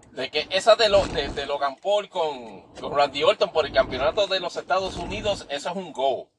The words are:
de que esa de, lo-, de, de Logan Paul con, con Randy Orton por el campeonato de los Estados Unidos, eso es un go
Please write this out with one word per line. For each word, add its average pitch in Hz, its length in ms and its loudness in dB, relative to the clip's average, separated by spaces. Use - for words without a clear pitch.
de 131 200 -8
que 151 180 -4
esa 190 260 4
de, 220 140 4
lo-, 196 160 6
de, 147 220 -4
de 139 180 -6
Logan 139 300 -4
Paul 202 340 -2
con, 123 640 -6
con 127 180 -10
Randy 139 320 2
Orton 196 280 4
por 151 160 2
el - 40 -8
campeonato 135 540 2
de 190 140 -2
los 175 180 -6
Estados 190 380 -2
Unidos, 196 520 -4
eso 143 220 -6
es 175 60 -6
un 180 180 -8
go 127 340 -2